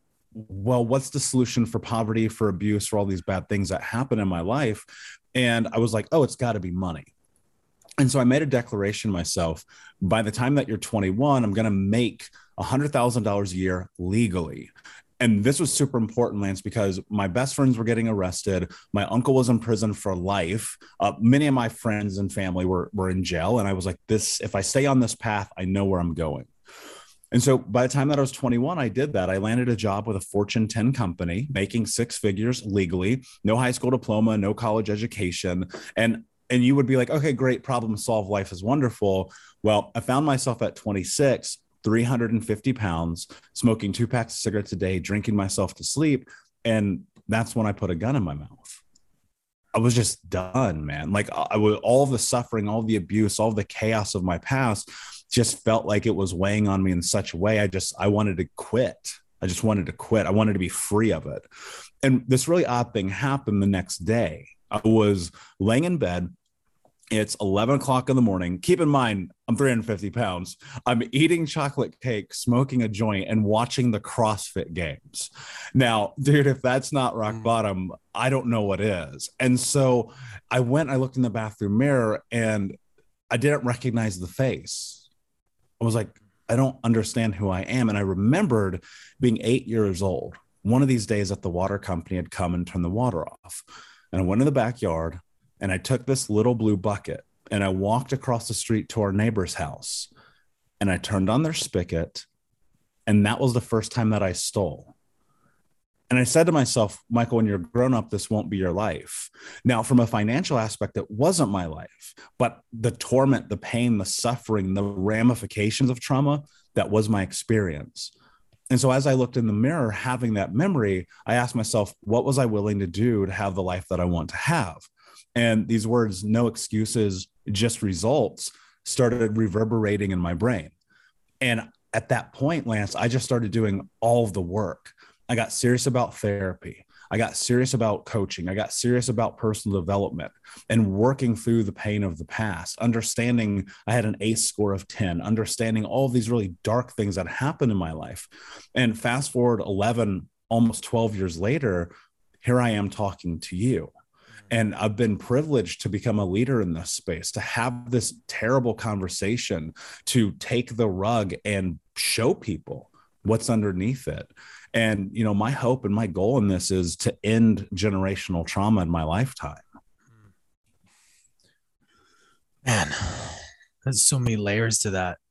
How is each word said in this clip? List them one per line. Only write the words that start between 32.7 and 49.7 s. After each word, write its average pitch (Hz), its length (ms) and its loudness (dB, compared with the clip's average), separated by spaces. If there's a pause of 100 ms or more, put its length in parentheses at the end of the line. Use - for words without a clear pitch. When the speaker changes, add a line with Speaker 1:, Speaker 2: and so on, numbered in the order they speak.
Speaker 1:
no 107 140 4
high 127 160 2
school 123 180 -2
diploma, 110 480 2
no 101 160 0
college 107 360 -2
education. 92 760 -4 (300)
And, 113 280 2 (240)
and 123 160 4
you 131 100 6
would 139 120 4
be 131 100 2
like, 123 140 2
"Okay, 147 240 0
great, 123 280 0
problem 113 360 -2
solved, 107 320 -2
life 98 200 -2
is 90 120 -12
wonderful." 104 680 0 (320)
Well, 104 320 4
I 117 60 -4
found 131 240 2
myself 131 380 0
at 104 140 -2
twenty-six, 113 840 -2 (240)
three 113 220 2
hundred 120 260 0
and 110 160 0
fifty 110 260 0
pounds, 85 540 -4 (260)
smoking 107 380 0
two 117 160 -2
packs 117 280 -2
of - 40 -8
cigarettes 104 320 -4
a 104 60 -4
day, 92 240 0
drinking 101 340 -2
myself 98 400 -2
to - 100 -14
sleep. 143 440 0 (360)
And 107 380 0 (240)
that's 110 300 -2
when 110 100 2
I 104 60 0
put 101 180 -4
a 87 60 -2
gun 110 180 -2
in 127 80 0
my 76 120 -4
mouth. - 480 -16 (920)